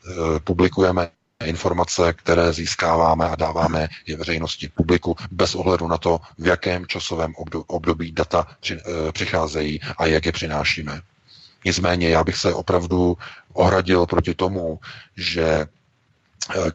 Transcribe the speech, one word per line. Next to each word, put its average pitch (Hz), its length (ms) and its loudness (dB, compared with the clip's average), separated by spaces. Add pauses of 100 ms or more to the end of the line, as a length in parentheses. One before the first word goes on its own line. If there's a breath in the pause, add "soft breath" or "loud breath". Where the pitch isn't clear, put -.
eh, 80 320 0
publikujeme 90 720 2 (360)
informace, 85 680 0
které 85 400 2
získáváme 82 760 2
a 80 60 -6
dáváme 80 520 0 (200 loud breath)
je 78 100 -8
veřejnosti, 80 580 -6
publiku, 85 400 2 (160 loud breath)
bez 90 240 0
ohledu 85 320 0
na 82 100 0
to, 82 220 0 (180 loud breath)
v 82 100 -2
jakém 90 400 0
časovém 82 480 -4
obdo-, 80 320 -8
období 82 440 -2
data 85 360 0 (120)
při-, 85 260 -8
eh, 80 260 -4
přicházejí 78 720 -2 (160 loud breath)
a 80 80 0
jak 78 200 2
je 82 60 0
přinášíme. 73 720 -4 (640 loud breath)
Nicméně 90 440 2
já 82 140 6
bych 92 140 -2
se 90 160 2
opravdu 90 640 2 (360 loud breath)
ohradil 92 520 4
proti 87 280 0
tomu, 92 460 -2 (380 loud breath)
že, 85 280 -2
eh, - 1300 -4